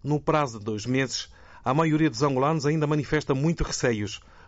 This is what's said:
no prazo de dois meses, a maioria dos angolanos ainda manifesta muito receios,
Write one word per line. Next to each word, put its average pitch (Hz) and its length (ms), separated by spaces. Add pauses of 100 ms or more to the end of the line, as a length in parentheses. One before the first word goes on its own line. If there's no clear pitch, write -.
no 147 180
prazo 143 400
de 101 40
dois 107 220
meses, 131 420 (360)
a 127 100
maioria 156 340
dos 117 140
angolanos 139 420
ainda 151 220
manifesta 151 480
muito 151 300
receios, 107 560 (280)